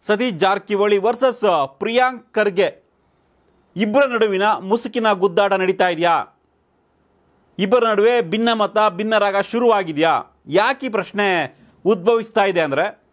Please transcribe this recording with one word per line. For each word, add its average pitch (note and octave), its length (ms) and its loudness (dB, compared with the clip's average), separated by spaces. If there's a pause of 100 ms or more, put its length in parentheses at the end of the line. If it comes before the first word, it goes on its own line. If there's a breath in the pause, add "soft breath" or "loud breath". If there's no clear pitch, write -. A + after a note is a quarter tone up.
ಸತೀಶ್ G#3+ 360 -2
ಜಾರಕಿಹೊಳಿ G#3 580 0
ವರ್ಸಸ್ G#3+ 680 0 (120)
ಪ್ರಿಯಾಂಕ್ A#3+ 540 -2
ಖರ್ಗೆ G3 500 -2 (920)
ಇಬ್ಬರ A3 280 2
ನಡುವಿನ A3 380 0 (160)
ಮುಸುಕಿನ A3 520 -2
ಗುದ್ದಾಟ G3 420 0
ನಡೀತಾ F#3+ 360 0
ಇದೆಯಾ? E3 480 -2 (1200)
ಇಬ್ಬರ A3+ 300 2
ನಡುವೆ A3 320 2
ಭಿನ್ನಮತ, G#3+ 560 -2 (120)
ಭಿನ್ನ G#3+ 280 -2
ರಾಗ G3+ 220 0
ಶುರುವಾಗಿದೆಯಾ? F#3+ 1080 0
ಯಾಕೆ A3+ 380 0
ಈ C4 40 -4
ಪ್ರಶ್ನೆ G3 680 -2 (280 soft breath)
ಉದ್ಭವಿಸ್ತಾ G#3+ 600 0
ಇದೆ F3+ 160 0
ಅಂದ್ರೆ D#3 400 -2 (120)